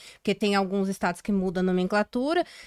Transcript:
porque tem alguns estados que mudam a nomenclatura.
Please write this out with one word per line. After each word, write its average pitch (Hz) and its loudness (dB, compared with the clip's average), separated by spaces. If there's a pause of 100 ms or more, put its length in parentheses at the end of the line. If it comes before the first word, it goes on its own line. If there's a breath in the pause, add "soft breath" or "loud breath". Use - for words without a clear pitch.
(160 loud breath)
porque 202 -2
tem 202 2
alguns 196 0
estados 190 -4
que - -4
mudam 185 0
a 185 2
nomenclatura. 214 0 (220 loud breath)